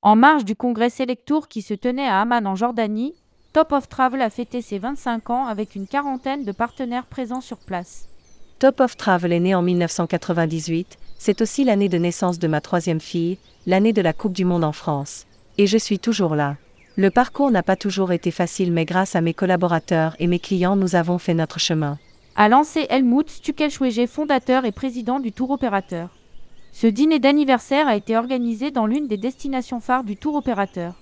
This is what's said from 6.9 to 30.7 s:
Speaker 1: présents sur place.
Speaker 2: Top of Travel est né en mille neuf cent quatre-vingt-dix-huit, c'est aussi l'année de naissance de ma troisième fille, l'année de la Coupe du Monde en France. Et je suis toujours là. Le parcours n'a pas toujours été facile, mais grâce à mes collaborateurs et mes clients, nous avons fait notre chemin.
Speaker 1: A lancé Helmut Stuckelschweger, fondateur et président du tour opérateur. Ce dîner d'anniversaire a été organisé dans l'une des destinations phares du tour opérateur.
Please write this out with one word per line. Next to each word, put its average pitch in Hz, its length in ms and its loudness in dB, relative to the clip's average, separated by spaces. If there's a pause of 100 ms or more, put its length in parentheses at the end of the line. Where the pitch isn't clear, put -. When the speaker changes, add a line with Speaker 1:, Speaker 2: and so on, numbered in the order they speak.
Speaker 1:
présents 254 360 -8
sur - 160 -14
place. - 500 -10 (520)
Speaker 2:
Top 262 200 4
of 254 160 2
Travel 175 380 0
est 170 80 2
né 185 140 2
en 180 60 2
mille 175 160 2
neuf 170 140 0
cent 165 160 -2
quatre-vingt-dix-huit, 165 920 -2 (200)
c'est - 240 0
aussi 247 240 0
l'année 202 240 4
de 175 80 0
naissance 175 420 0
de 175 80 -2
ma 151 140 0
troisième 170 400 -2
fille, 175 380 -4 (280)
l'année 196 240 4
de 208 100 2
la 165 120 2
Coupe - 180 -2
du 180 140 0
Monde 175 180 2
en 151 80 0
France. - 540 -6 (320)
Et 202 100 4
je 202 100 2
suis 208 220 0
toujours 208 340 0
là. 147 220 0 (400)
Le 190 160 2
parcours 254 400 2
n'a 190 100 4
pas 190 140 2
toujours 190 380 -2
été 170 180 0
facile, - 400 0
mais 165 140 2
grâce 185 320 0
à 170 40 2
mes 165 120 0
collaborateurs 170 840 0
et 170 80 0
mes 175 120 2
clients, 185 380 0
nous 190 180 0
avons 175 220 2
fait 170 160 -2
notre 165 260 -2
chemin. 147 400 -2 (380)
Speaker 1:
A 208 100 6
lancé 285 420 2
Helmut 262 400 2
Stuckelschweger, 262 800 -2
fondateur 262 560 0
et 226 80 -2
président 247 480 -4
du 240 140 -6
tour 254 180 -4
opérateur. 196 600 -4 (600)
Ce - 140 -4
dîner 277 320 4
d'anniversaire 277 680 2
a 233 80 2
été 214 200 -2
organisé 240 540 -2
dans 254 160 -2
l'une 269 220 -2
des 214 100 -4
destinations 254 600 -6
phares 254 240 -2
du 208 120 -6
tour 294 200 -4
opérateur. 196 680 -4